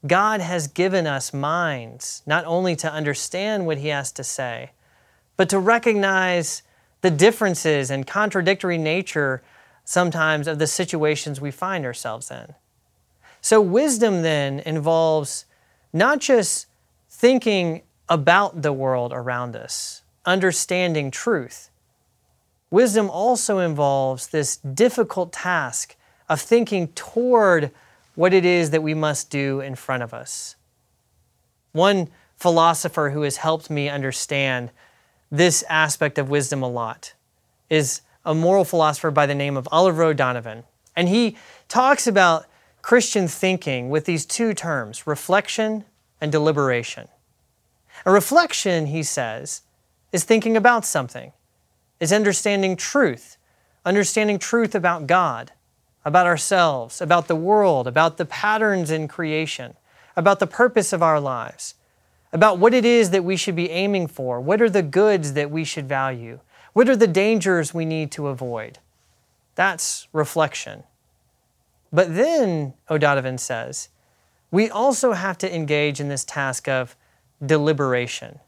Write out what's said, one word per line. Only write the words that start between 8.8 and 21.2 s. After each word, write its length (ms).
sometimes 640
of 100
the 80
situations 760
we 100
find 340
ourselves 460
in. 240
So 200
wisdom 640
then 380
involves 840
not 280
just 460
thinking 720
about 540
the 100
world 400
around 420
us, 480
understanding 840
truth. 600